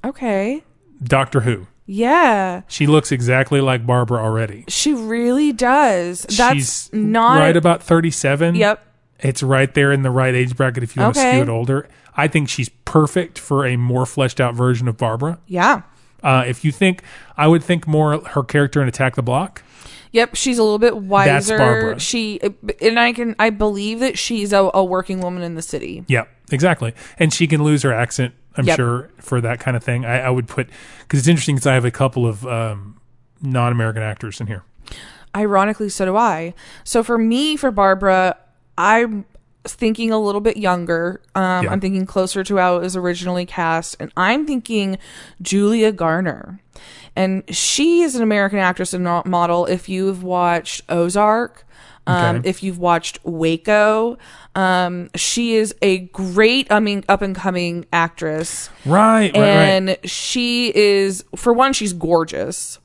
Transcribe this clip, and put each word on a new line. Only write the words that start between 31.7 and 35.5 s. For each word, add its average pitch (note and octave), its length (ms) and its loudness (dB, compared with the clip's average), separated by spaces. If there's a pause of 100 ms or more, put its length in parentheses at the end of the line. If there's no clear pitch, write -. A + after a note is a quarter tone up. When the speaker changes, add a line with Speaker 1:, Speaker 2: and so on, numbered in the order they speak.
Speaker 2:
have B2 120 2
a A#2+ 40 0
couple B2+ 360 -2
of, A2+ 200 -6
um, A2 500 -8 (440)
non-American A#2+ 600 -2
actors G#2+ 380 -8
in G#2+ 80 -8
here. G2+ 160 -10 (720)
Speaker 1:
Ironically, G#3 540 0